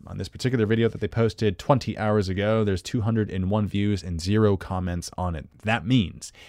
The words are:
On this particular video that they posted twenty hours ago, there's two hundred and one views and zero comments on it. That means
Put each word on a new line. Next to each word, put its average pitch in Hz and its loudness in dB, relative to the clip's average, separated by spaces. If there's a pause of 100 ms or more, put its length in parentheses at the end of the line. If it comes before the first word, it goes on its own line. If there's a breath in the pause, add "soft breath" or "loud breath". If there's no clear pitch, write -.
On 92 -12
this 101 -6
particular 123 0
video 113 2
that - -10
they 104 -2
posted 110 0
twenty - 0
hours 107 2
ago, 101 2
there's 98 0
two - -4
hundred 107 0
and 92 -2
one 104 2
views 101 0
and 90 -6
zero 101 4
comments 90 -4
on 87 -2
it. 67 -10 (160)
That 107 0
means 117 0 (160 loud breath)